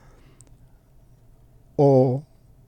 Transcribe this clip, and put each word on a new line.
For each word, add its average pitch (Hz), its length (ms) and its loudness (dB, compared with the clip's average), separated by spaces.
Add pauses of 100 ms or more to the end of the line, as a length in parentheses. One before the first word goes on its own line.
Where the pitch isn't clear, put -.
(1800)
או 135 420 0 (480)